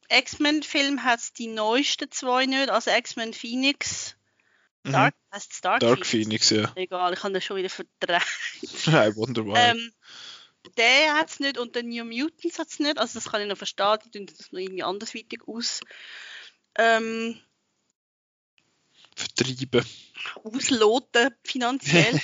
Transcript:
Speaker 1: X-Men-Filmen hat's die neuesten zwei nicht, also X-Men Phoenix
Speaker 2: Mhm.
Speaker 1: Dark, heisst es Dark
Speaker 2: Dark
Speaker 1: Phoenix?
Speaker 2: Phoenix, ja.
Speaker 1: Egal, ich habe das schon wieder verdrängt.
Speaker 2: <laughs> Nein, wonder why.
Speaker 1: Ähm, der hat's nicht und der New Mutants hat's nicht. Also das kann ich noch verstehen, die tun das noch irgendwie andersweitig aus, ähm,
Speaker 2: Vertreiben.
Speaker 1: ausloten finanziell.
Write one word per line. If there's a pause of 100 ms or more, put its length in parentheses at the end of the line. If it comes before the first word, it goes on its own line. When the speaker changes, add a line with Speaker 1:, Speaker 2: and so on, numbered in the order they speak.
(100)
Speaker 1:
X-Men-Filmen
hat's
die
neuesten
zwei
nicht,
also
X-Men
Phoenix (720)
Speaker 2:
Mhm.
Speaker 1:
Dark, (180)
heisst
es
Dark
Speaker 2:
Dark
Speaker 1:
Phoenix?
Speaker 2:
Phoenix,
ja.
Speaker 1:
Egal,
ich
habe
das
schon
wieder
verdrängt. (380)
Speaker 2:
<laughs>
Nein,
wonder
why.
Speaker 1:
Ähm, (840)
der
hat's
nicht
und
der
New
Mutants
hat's
nicht.
Also
das
kann
ich
noch
verstehen,
die
tun
das
noch
irgendwie
andersweitig
aus, (960)
ähm, (1700)
Speaker 2:
Vertreiben. (600)
Speaker 1:
ausloten (100)
finanziell.